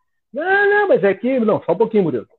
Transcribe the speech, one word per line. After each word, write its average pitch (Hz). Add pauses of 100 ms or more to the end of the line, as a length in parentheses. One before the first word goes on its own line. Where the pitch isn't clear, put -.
(320)
Não, 392
não, 415
mas 240
é 196
que, 254
não, 208
só -
um 180
pouquinho, 220
Murilo. 127 (120)